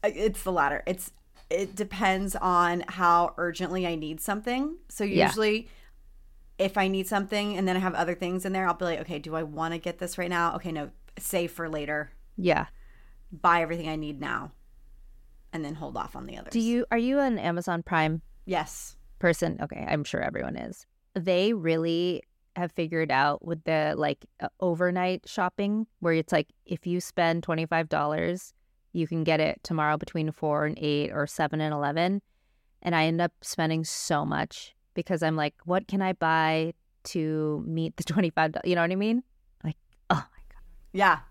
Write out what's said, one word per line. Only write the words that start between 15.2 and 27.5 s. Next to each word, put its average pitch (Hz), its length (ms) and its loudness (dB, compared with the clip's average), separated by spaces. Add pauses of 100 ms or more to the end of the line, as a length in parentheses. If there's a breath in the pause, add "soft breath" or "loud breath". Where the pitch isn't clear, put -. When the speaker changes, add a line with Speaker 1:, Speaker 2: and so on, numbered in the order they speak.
Speaker 1:
and 160 120 -6
then 147 120 -6
hold 143 200 -10
off - 180 -6
on 131 120 -12
the - 100 -14
others. - 160 -14
Speaker 2:
Do 233 80 2
you, 240 320 2
are 233 60 4
you 254 200 2
an 254 200 2
Amazon 170 440 -2
Prime 160 400 2 (220)
Speaker 1:
Yes. - 520 -6 (220)
Speaker 2:
person? 165 440 2
Okay, - 260 -8
I'm 151 160 0
sure - 160 -2
everyone - 360 -2
is. - 300 -12 (280)
They 185 400 2
really 165 680 2 (340)
have 175 160 -4
figured 160 380 0
out 143 340 2
with 165 200 -6
the, 156 320 2
like, 147 300 -2 (140)
uh, - 80 -6 (120)
overnight 180 680 2
shopping 202 580 0 (140)
where 170 140 2
it's 160 180 0
like, 156 160 2 (180)
if - 200 -6
you 175 140 0
spend 170 420 0
twenty-five 165 460 0